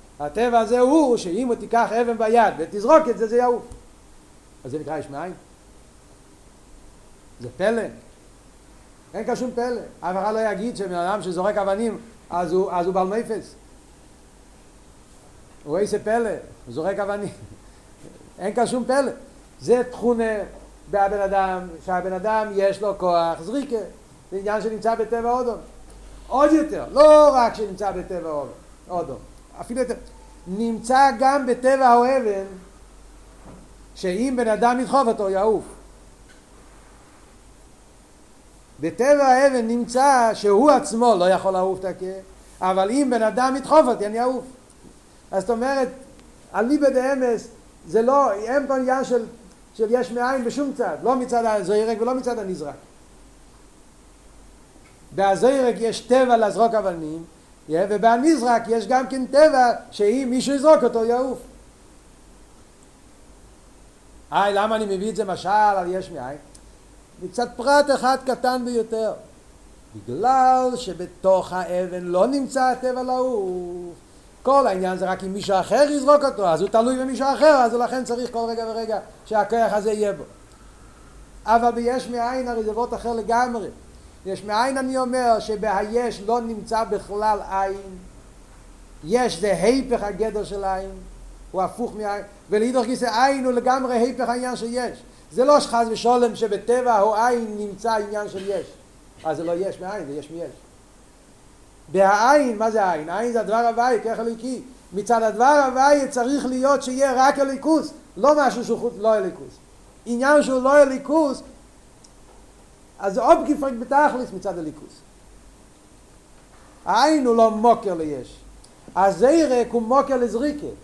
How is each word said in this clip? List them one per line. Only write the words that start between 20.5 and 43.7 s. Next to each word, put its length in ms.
בבן 320
אדם, 380
שהבן 280
אדם 420
יש 260
לו 160
כוח 440
זריקה. 340
זה 60
עניין 240
שנמצא 340
בטבע 360
אודום. 260
עוד 240
יותר, 400
לא 420
רק 220
שנמצא 360
בטבע 380
אודום, 280
אפילו 200
יותר. 140
נמצא 720
גם 260
בטבע 420
האבן, 580
שאם 420
בן 100
אדם 320
ידחוף 280
אותו, 220
יעוף. 340
בטבע 480
האבן 400
נמצא 640
שהוא 380
עצמו 440
לא 140
יכול 240
לעוף 260
תקה, 260
אבל 300
אם 180
בן 140
אדם 340
ידחוף 300